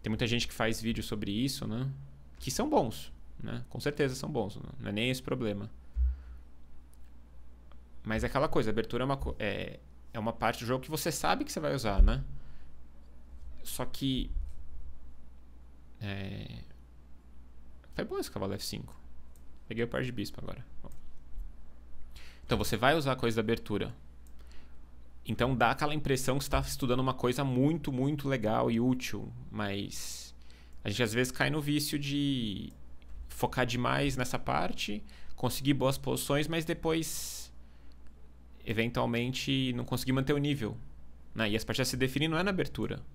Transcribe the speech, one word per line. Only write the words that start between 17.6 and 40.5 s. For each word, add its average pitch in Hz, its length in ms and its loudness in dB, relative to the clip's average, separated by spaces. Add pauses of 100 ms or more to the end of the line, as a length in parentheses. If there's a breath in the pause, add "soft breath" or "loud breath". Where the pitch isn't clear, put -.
foi - 120 -2
bom 392 160 -4
esse - 100 -4
cavalo 98 240 -2
F - 100 -6
cinco. - 320 -6 (680)
Peguei 117 160 -2
o 120 60 2
par 131 160 0
de 123 80 -2
bispo - 280 -4
agora. - 240 -6 (160)
Bom. - 100 -4 (1600 loud breath)
Então, 113 120 4
você 104 180 2
vai 131 200 6
usar 139 160 4
a 127 40 2
coisa 117 200 2
da 117 40 4
abertura. 107 540 2 (1300 loud breath)
Então, 120 300 4
dá 117 160 6
aquela 147 240 2
impressão 139 420 4
que 139 60 2
você - 80 -4
tá 135 80 6
estudando 131 400 2
uma 131 160 4
coisa 127 300 2
muito, 139 480 4
muito 139 360 2
legal 123 440 4
e 113 80 4
útil. 117 520 2 (200)
Mas - 840 -4 (480 loud breath)
a 110 60 -2
gente, 104 120 0
às 110 120 4
vezes, 127 180 4
cai 135 180 2
no 151 120 2
vício 147 360 2
de 139 760 0 (560)
focar - 360 2
demais 127 520 2
nessa 127 200 0
parte, 127 640 0 (360 loud breath)
conseguir 131 380 2
boas 131 220 4
posições, 139 520 2
mas 165 160 0
depois, - 880 -2 (1120 soft breath)
eventualmente, 123 1080 2
não 120 100 -2
conseguir 127 280 0
manter 135 200 4
o 147 60 4
nível, 139 380 0 (560)